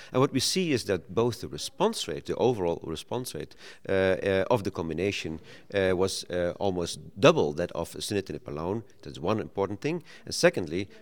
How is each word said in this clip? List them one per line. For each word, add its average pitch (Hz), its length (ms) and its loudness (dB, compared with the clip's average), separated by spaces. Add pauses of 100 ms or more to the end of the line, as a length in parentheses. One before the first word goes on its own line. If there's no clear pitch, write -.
(120)
And 127 80 4
what 143 120 4
we 135 60 2
see 180 320 2
is 123 140 2
that 92 280 -2
both 113 280 2
the 80 80 -8
response - 580 -2
rate, 73 200 -6
the 85 100 -2
overall 95 480 2
response 113 500 -6
rate, - 220 -10 (320)
uh, 98 40 0
uh, 95 560 4
of 110 140 4
the 98 80 -4
combination, 82 720 -4 (340)
uh, 95 220 4
was, 95 340 0
uh, 87 300 0
almost 90 400 -2 (180)
double 117 360 6
that 85 180 -2
of - 180 -4
sunitinib 90 560 -4
alone. 87 380 -4 (180)
That's 67 160 -14
one 101 220 0
important 98 400 -4
thing. 160 240 -4 (200)
And - 80 -10
secondly, 98 560 2 (140)